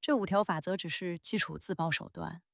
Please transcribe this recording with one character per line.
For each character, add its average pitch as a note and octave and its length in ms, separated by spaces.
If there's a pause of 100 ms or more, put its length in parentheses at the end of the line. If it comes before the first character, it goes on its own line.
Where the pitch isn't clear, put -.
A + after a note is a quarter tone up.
这 D4 160
五 G3+ 80
条 G3 180
法 E3+ 160
则 F3+ 160
只 F3+ 140
是 F3 300
基 - 180
础 D#3+ 220
自 - 160
保 E3 160
手 - 180
段 - 320 (120)